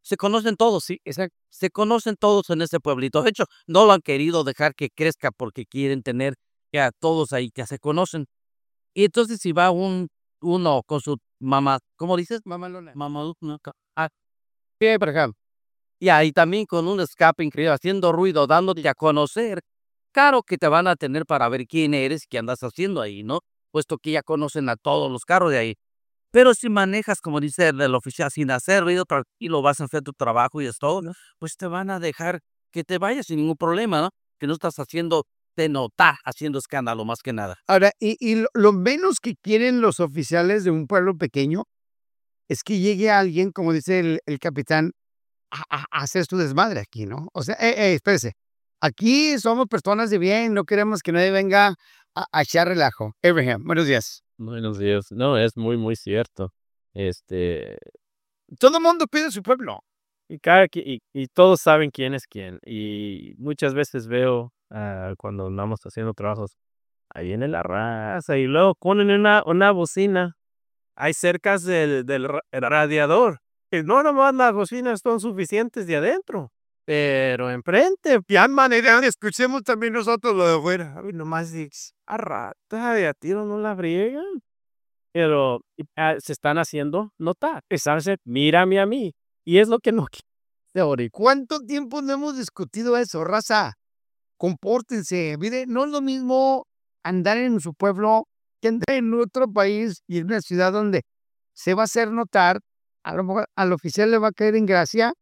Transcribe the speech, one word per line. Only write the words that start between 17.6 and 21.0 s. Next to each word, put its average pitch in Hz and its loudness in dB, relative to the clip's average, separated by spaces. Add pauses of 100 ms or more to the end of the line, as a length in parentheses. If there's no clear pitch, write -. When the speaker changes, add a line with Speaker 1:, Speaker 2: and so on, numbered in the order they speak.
Speaker 1:
haciendo 180 0
ruido, 160 2
dándote 165 2
a 135 0
conocer. 156 -2 (540)
Claro 277 6
que - -6
te 160 2
van 170 4
a 175 2
tener 147 -4